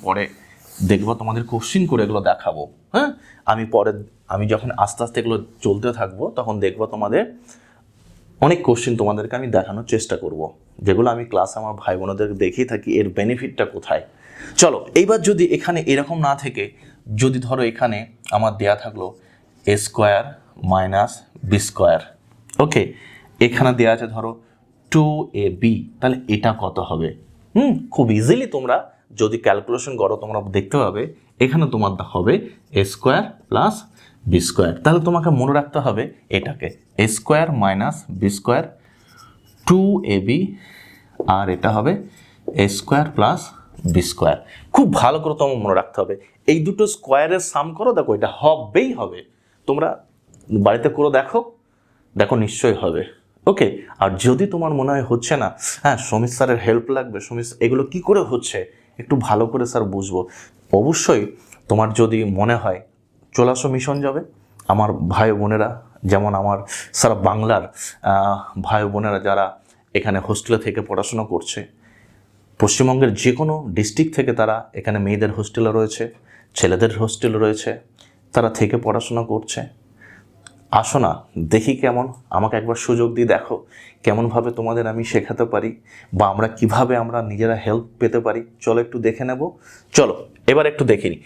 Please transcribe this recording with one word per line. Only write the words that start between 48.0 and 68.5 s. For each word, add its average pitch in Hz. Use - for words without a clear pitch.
এটা 104
হবেই 156
হবে, 90
তোমরা 147
বাড়িতে 107
করে 147
দেখো, 135
দেখো 104
নিশ্চয়ই 107
হবে। 85
ওকে, 131
আর 95
যদি 131
তোমার 165
মনে 135
হয় 139
হচ্ছে -
না, 110
হ্যাঁ, 135
সমীর 113
স্যারের 123
হেল্প 117
লাগবে, 123
সমীর 117
স্যার -
এগুলো 131
কী 175
করে 196
হচ্ছে, -
একটু 131
ভালো 110
করে 123
স্যার 120
বুঝবো, 95
অবশ্যই 123
তোমার 110
যদি 110
মনে 101
হয় 98
চলে 123
আসো 127
মিশন 131
জবে। 139
আমার 104
ভাই 101
বোনেরা, 107
যেমন 101
আমার 98
সারা 113
বাংলার, 101
আহ, 98